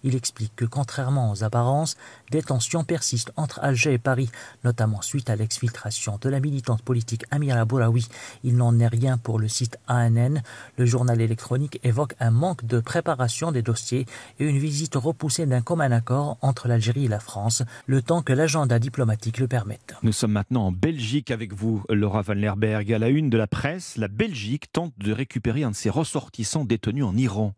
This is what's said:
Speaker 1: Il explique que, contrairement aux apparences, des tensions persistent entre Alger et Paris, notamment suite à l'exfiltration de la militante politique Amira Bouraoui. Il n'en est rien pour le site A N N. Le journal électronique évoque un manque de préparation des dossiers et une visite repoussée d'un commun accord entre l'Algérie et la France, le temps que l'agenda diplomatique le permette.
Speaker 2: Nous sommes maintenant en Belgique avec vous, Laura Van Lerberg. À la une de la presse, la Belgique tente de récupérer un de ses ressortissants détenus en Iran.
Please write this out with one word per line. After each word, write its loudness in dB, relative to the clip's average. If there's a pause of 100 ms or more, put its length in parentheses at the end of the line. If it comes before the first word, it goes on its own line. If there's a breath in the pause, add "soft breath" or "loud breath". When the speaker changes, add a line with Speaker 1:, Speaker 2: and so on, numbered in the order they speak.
Speaker 1:
Il 2
explique -4
que, -2
contrairement 0
aux -2
apparences, 2 (320 loud breath)
des 0
tensions -2
persistent -2
entre -4
Alger 2
et 2
Paris, 0 (340 loud breath)
notamment 2
suite -4
à 2
l'exfiltration -4
de -2
la 0
militante -2
politique -2
Amira 2
Bouraoui. 2 (380 loud breath)
Il 4
n'en 6
est 6
rien 2
pour -2
le 0
site -4
A 2
N 4
N. 2 (340 loud breath)
Le 4
journal 4
électronique -2
évoque 0
un 2
manque 2
de 2
préparation 0
des 0
dossiers -2 (340 loud breath)
et 0
une 2
visite -2
repoussée -2
d'un 2
commun 0
accord 0
entre 0
l'Algérie 2
et 2
la 0
France, -2 (240 loud breath)
le 2
temps 2
que 0
l'agenda 2
diplomatique 0
le 2
permette. -6
Speaker 2:
Nous 4
sommes 0
maintenant 0
en 2
Belgique -2
avec -4
vous, -2
Laura 2
Van -2
Lerberg. 0
À 2
la 2
une 2
de 4
la 2
presse, -4
la -2
Belgique -4
tente -4
de -2
récupérer -2
un -2
de -4
ses -2
ressortissants -4
détenus 0
en 0
Iran. 0 (180)